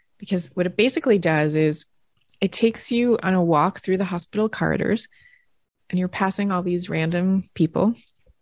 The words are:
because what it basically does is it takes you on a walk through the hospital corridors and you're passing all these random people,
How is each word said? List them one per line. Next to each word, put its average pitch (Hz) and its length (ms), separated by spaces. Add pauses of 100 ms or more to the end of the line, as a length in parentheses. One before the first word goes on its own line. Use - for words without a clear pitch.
(180)
because 180 360
what 180 120
it 180 120
basically 240 420
does 156 360
is 156 300 (540)
it 196 140
takes - 360
you 240 320
on 185 120
a 185 100
walk 170 380
through 185 160
the 190 80
hospital 185 420
corridors - 640 (800)
and 180 100
you're 180 80
passing 196 440
all 180 120
these 180 260
random 175 640
people, 175 420 (460)